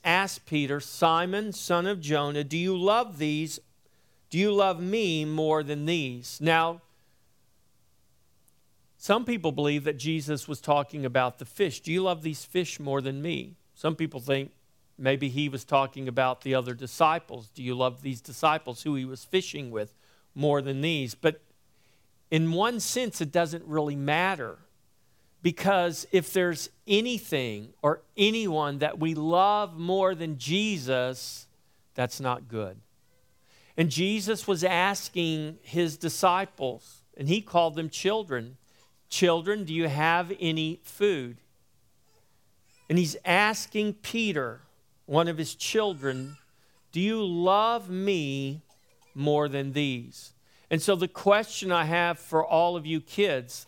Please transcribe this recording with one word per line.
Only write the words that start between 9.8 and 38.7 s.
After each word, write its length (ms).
that 120
Jesus 500
was 140
talking 420
about 360
the 60
fish. 340
"Do 120
you 120
love 180
these 240
fish 340
more 220
than 220
me?" 320
Some 220
people 240
think 320
maybe 320
he 220
was 160
talking 420
about 340
the 120
other 220
disciples. 760
"Do 140
you 100
love 300
these 180
disciples 640
who 100
he 100
was 220
fishing 460
with 240
more 260
than 200
these?" 340
But 260
in 220
one 280
sense, 400
it 120
doesn't 340
really 300
matter, 640
because 720
if 220
there's 360
anything 960
or 200
anyone 640
that 180
we 160
love 640
more 380
than 220
Jesus, 1120
that's 260
not 280
good. 340
And 160
Jesus 560
was 160
asking 1000
his 360
disciples, 1080
and 120
he 140
called 340
them 140
children, 680